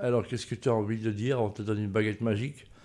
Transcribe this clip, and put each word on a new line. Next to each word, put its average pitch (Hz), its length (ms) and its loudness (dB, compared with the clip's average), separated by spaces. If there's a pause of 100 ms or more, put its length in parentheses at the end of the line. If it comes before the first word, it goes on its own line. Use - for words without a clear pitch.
Alors, 120 240 2
qu'est-ce 120 220 -6
que 117 80 -4
tu 107 120 -2
as 120 60 4
envie 110 240 0
de 110 140 0
dire ? 120 280 0
On 107 100 2
te - 120 -8
donne 104 220 0
une 101 80 -2
baguette 107 300 2
magique. 113 440 -2 (180)